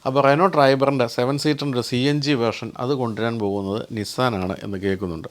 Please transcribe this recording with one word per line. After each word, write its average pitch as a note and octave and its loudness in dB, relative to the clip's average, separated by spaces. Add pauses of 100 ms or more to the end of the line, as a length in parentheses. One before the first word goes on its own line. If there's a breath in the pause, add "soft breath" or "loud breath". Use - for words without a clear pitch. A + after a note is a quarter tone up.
അപ്പോൾ C3+ 4
Renault E3 2
Triber-ിൻ്റെ C3+ 4
സെവൻ B2 0
സീറ്ററിൻ്റെ C#3+ -2
ഒരു A#2 -2
സി B2+ -2
എൻ C#3+ 2
ജി C#3+ 0
വേർഷൻ A#2 -2
അത് B2+ -2
കൊണ്ടുവരാൻ A#2 -2
പോകുന്നത് G2+ -2
Nissan-ആണ് G#2 -2
എന്ന് G2 -6
കേൾക്കുന്നുണ്ട്. F#2 -4